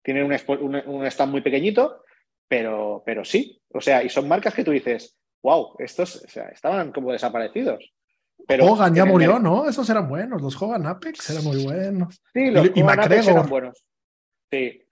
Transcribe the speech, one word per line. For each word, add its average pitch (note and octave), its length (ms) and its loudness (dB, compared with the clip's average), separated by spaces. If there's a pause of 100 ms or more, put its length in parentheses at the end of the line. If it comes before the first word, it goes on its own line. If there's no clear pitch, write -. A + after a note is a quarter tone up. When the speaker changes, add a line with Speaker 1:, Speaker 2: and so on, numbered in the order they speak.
Speaker 1:
Tienen C#3 220 -4
un C#3+ 80 -2
expo-, C#3 280 -4
un, C#3 160 -6
un C#3 320 -8
stand C3+ 240 -2
muy C#3 100 -4
pequeñito, G3+ 640 -2 (440)
pero, G#2+ 580 -4
pero A2 200 -6
sí, - 360 -4 (120)
o - 80 -6
sea, B2+ 220 2
y B2+ 60 -4
son C#3+ 180 -4
marcas G3+ 260 0
que A#3 100 -4
tú D#3 80 -2
dices, B2 460 -4 (260)
"Guau, C#3+ 360 0
estos, F3 440 -8
o - 60 -20
sea, - 200 -14
estaban E3 420 -6
como B2+ 200 -6
desaparecidos". A#2 800 -6 (560)
Pero C3+ 180 4
Speaker 2:
Hogan F#3+ 300 4
ya F3+ 80 6
Speaker 1:
en F#3+ 60 4
el F#3+ 40 6
Speaker 2:
murió, E3+ 200 6
Speaker 1:
mer- A#3+ 80 2
Speaker 2:
¿no? G#3+ 280 2
Esos A3+ 200 -4
eran G#3 180 0
buenos, F3+ 340 -6
los C3+ 180 -8
Hogan G3 280 -4
Apex F#3 420 -10
eran D#3 140 -6
muy C#3 200 -2
buenos. F3+ 580 -6 (120)
Speaker 1:
Sí, C4 160 0
los F3+ 160 6
Speaker 2:
Y, F#3 140 4
y - 20 6
Speaker 1:
Hogan G3 200 4
Apex - 100 2
Speaker 2:
McGregor. G#3+ 220 6
Speaker 1:
eran D3 160 4
buenos. B2+ 340 -6 (680)
Sí. B2+ 320 -6 (100)